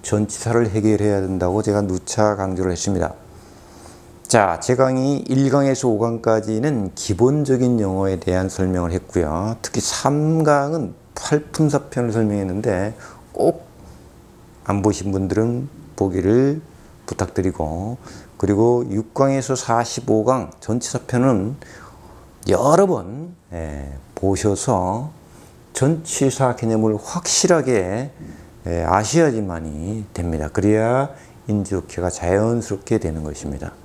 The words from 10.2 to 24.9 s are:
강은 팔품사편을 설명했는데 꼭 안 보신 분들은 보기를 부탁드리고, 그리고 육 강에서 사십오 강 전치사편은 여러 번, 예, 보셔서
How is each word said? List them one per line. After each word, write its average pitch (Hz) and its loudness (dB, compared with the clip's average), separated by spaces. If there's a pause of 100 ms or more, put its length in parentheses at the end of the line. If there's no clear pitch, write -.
강은 147 2 (220)
팔품사편을 143 0
설명했는데 104 0 (380)
꼭 - 0 (920)
안 101 -2
보신 98 0
분들은 110 -2 (280)
보기를 104 2 (440)
부탁드리고, 92 -4 (400)
그리고 113 2
육 107 -4
강에서 135 0
사십오 117 0
강 123 0
전치사편은 120 0 (920)
여러 151 4
번, 147 -6 (180)
예, 73 -8 (220)
보셔서 98 0 (640)